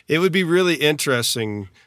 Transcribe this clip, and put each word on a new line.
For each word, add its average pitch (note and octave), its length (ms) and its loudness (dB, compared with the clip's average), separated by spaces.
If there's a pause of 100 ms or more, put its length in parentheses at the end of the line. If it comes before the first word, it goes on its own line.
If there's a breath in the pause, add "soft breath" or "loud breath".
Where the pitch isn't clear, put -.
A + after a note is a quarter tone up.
It D3+ 120 0
would F#3 120 2
be F#3+ 120 0
really F3 320 2
interesting A#2+ 920 -2 (180 soft breath)